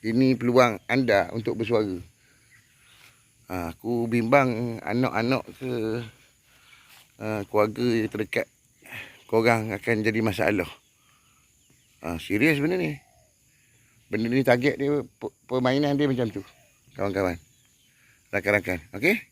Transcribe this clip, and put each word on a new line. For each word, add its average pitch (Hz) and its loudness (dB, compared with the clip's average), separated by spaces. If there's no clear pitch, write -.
Ini 127 2
peluang 120 4
anda 107 2
untuk 110 -4
bersuara. 107 0
Ha, 85 -8
aku 117 -4
bimbang 120 2
anak-anak 117 0
ke, 120 -4
ha, 107 -6
keluarga 107 0
yang 113 2
terdekat - -4
korang 113 4
akan 110 0
jadi 110 0
masalah. 98 0
Ha, 85 -8
serius 131 0
benda 170 -2
ni. 151 -4
Benda 113 -4
ni 135 2
target 123 2
dia, 139 0
pe-, - -12
permainan 131 0
dia 143 2
macam 120 -2
tu. 98 -8
Kawan-kawan. 95 -2
Rakan-rakan. 98 0
Okey? 180 0